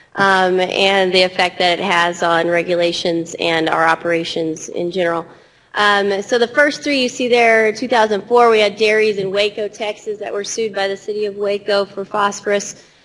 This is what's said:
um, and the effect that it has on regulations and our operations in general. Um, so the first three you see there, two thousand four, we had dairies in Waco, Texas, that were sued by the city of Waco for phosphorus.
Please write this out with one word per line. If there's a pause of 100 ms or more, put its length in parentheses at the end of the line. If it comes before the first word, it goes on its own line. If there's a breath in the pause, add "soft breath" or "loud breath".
(160 loud breath)
um,
and
the
effect
that
it
has
on
regulations
and
our
operations
in
general. (500 loud breath)
Um,
so
the
first
three
you
see
there,
two
thousand
four,
we
had
dairies
in
Waco,
Texas,
that
were
sued
by
the
city
of
Waco
for
phosphorus. (220 loud breath)